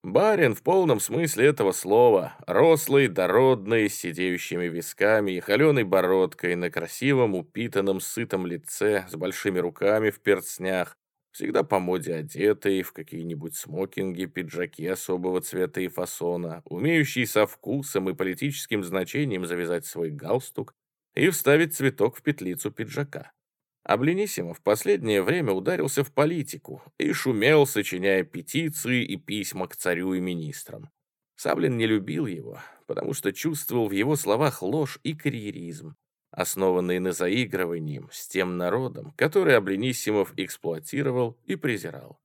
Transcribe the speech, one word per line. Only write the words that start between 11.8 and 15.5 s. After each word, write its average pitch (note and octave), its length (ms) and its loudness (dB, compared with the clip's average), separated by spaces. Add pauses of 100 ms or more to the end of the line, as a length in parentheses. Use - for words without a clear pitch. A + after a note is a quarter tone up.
моде F2 340 -2
одетый, F#2 680 0
в - 140 -10
какие-нибудь E2 640 -10
смокинги, F#2 680 -6
пиджаки E2 600 -6
особого F#2 560 -2
цвета F#2 400 -4